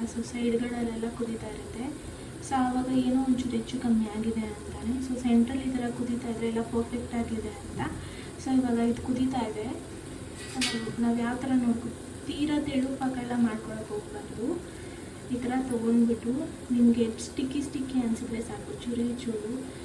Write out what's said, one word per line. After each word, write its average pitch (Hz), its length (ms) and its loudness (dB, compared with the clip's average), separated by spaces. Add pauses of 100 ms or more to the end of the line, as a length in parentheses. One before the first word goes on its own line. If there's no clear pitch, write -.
so 233 200 -4
ಸೈಡ್ಗಳಲ್ಲೆಲ್ಲ 233 920 0
ಕುದೀತಾ 226 320 -4
ಇರುತ್ತೆ. 220 360 -8 (580)
So - 140 -2
ಆವಾಗ 254 320 4 (100)
ಏನೋ 254 240 4
ಒಂಚೂರು 247 280 2
ಹೆಚ್ಚು 226 300 -2
ಕಮ್ಮಿ 220 280 4
ಆಗಿದೆ 220 380 0
ಅಂತಾನೆ. 220 540 -4
So 262 200 -2
ಸೆಂಟ್ರಲ್ಲಿ 240 440 4
ಈ 262 80 0
ಥರ 240 180 0
ಕುದೀತಾ 233 380 -2
ಇದ್ರೆ 226 200 -2
ಎಲ್ಲ 226 140 0
ಪರ್ಫೆಕ್ಟ್ 233 520 -2
ಆಗಿದೆ 220 420 -2
ಅಂತ. - 240 -8 (580)
So - 160 -6
ಇವಾಗ 247 240 6 (100)
ಇದು 233 140 2
ಕುದೀತಾ 254 440 2
ಇದೆ. 214 200 -4 (760)
So - 180 -6
ನಾವು, 226 400 0
ನಾವು 233 160 6
ಯಾವ 240 180 0
ಥರ 262 180 -2
ನೋಡ್ಕೊ-, 240 400 2 (280)
ತೀರಾ 294 380 0
ತೆಳು 269 280 2 (100)
ಪಾಕ 254 200 0
ಎಲ್ಲ 240 200 -2
ಮಾಡ್ಕೊಳಕ್ಕೆ 220 520 0
ಹೋಗ್ಬಾರ್ದು. 208 580 -4 (840)
ಈ 247 60 0
ಥರ 240 160 -2 (160)
ತೊಗೊಂಡ್ಬಿಟ್ಟು 233 640 4 (380)
ನಿಮಗೆ 233 340 8 (140)
ಸ್ಟಿಕ್ಕಿ 277 440 -2
ಸ್ಟಿಕ್ಕಿ 262 380 -2
ಅನಿಸಿದ್ರೆ 226 400 0
ಸಾಕು, - 400 -8
ಚೂರೇ 240 340 0
ಚೂರು. 214 380 -4 (320)